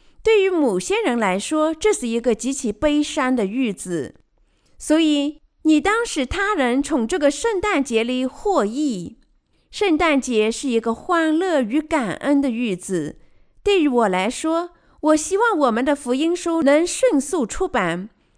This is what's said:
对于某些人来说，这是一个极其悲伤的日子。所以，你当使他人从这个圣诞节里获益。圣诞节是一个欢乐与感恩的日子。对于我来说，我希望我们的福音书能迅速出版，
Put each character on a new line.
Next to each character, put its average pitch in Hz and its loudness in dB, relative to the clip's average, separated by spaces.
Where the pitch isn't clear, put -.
对 427 4
于 381 2
某 285 2
些 392 -2
人 262 0
来 196 0
说， 311 -2
这 403 0
是 - -4
一 226 -2
个 233 0
极 247 -6
其 240 -4
悲 294 2
伤 262 -2
的 233 0
日 226 -2
子。 170 -6
所 311 2
以， 294 0
你 311 4
当 453 0
使 294 -4
他 392 -2
人 262 0
从 240 -2
这 359 -2
个 285 2
圣 427 -2
诞 392 0
节 226 -2
里 254 -2
获 294 0
益。 226 -4
圣 359 0
诞 302 2
节 226 0
是 269 -6
一 226 2
个 226 -2
欢 320 0
乐 339 0
与 247 0
感 277 -2
恩 277 0
的 269 0
日 226 -2
子。 175 -6
对 392 4
于 294 4
我 240 2
来 185 0
说， 330 -4
我 311 4
希 339 -2
望 440 2
我 269 4
们 226 0
的 285 2
福 247 -4
音 320 0
书 330 -2
能 294 4
迅 370 2
速 320 -2
出 - -4
版， 185 -2